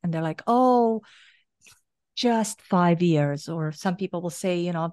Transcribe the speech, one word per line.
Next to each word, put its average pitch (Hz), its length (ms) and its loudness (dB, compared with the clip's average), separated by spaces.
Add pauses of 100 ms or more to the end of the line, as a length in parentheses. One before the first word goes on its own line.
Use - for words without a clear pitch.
And 170 100 -2
they're 160 80 -2
like, 160 260 -6
"Oh, 240 540 4 (1160)
just 226 460 0
five 175 400 2
years." 147 480 0
Or 160 240 -6
some 185 240 -4
people 180 240 -6
will 175 80 -6
say, 175 320 -4
you 175 140 -4
know, 170 180 -4